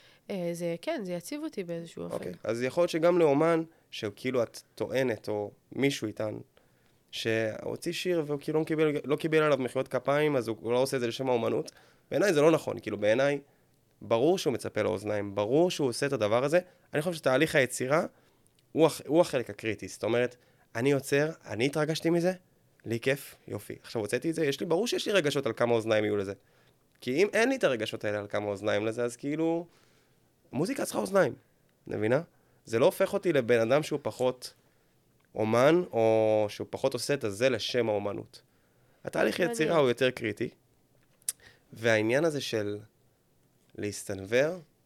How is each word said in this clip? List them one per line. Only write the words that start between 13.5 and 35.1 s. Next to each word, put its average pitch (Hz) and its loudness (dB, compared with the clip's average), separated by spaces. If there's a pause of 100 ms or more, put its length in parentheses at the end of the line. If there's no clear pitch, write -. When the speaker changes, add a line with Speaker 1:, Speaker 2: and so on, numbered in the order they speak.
Speaker 2:
ברור 120 4
שהוא 151 0
מצפה 110 -2
לאוזניים, 101 -2
ברור 127 2
שהוא 147 0
עושה 120 -2
את 139 -4
הדבר 113 2
הזה. 151 2 (340)
אני 151 0
חושב 170 -4
שתהליך 147 2
היצירה 143 0 (640)
הוא 156 6
הח-, - -2
הוא 156 4
החלק 139 -2
הקריטי. 101 -6
זאת - -8
אומרת, 120 0 (380)
אני 123 0
יוצר, 143 0 (160)
אני 107 -2
התרגשתי 151 -2
מזה, 170 2 (520)
לי 113 -4
כיף, - -2 (120)
יופי. 107 -10
עכשיו - -6
הוצאתי 127 -2
את 160 -4
זה, 160 0
יש 139 -2
לי, - -4
ברור 175 0
שיש 370 -4
לי 226 0
רגשות 143 0
על 113 0
כמה 120 2
אוזניים 110 2
יהיו 104 0
לזה. 98 -4 (680)
כי 135 0
אם 202 4
אין 226 4
לי 269 2
את 233 0
הרגשות 113 -2
האלה 104 -2
על 104 -6
כמה 104 -4
אוזניים 104 0
לזה, 117 -2
אז 120 -4
כאילו, 165 -2 (840)
מוזיקה 196 -2
צריכה - -6
אוזניים, 185 2 (500)
את - -16
מבינה? 113 0 (420)
זה 113 -2
לא 123 6
הופך 190 2
אותי 196 0
לבן 120 4
אדם 127 2
שהוא 147 -6
פחות 127 -4 (800)